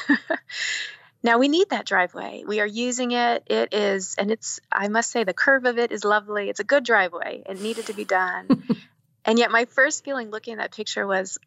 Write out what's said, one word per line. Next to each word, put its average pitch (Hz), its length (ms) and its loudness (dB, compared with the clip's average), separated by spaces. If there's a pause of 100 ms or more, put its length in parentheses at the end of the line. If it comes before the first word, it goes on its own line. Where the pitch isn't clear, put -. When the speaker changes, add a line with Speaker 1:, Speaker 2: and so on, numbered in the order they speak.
Speaker 1:
<laughs> 277 140 2 (1040)
Now, 233 140 4
we 269 120 6
need 349 200 4
that 240 160 -4
driveway. - 600 -2
We 208 140 -2
are 208 40 2
using 240 460 -2
it. 240 340 0
It 220 300 0
is, 196 420 0
and 202 140 0
it's, - 280 -6 (120)
I 202 160 0
must 214 240 0
say, 233 120 0
the 180 120 -2
curve 269 300 2
of 240 120 0
it 240 140 0
is 208 120 -8
lovely. 208 460 0
It's 202 100 -6
a 208 40 -2
good 277 200 2
driveway. 190 640 0
It 190 140 -10
needed 220 260 -6
to 220 60 -8
be 208 120 -6
done. 185 640 0
Speaker 2:
<laughs> 240 100 0 (460)
Speaker 1:
And 226 140 4
yet 233 140 4
my 233 140 4
first 277 380 2
feeling 254 280 -6
looking 220 220 -10
at 214 80 -10
that - 140 -8
picture 214 300 -4
was 190 420 -2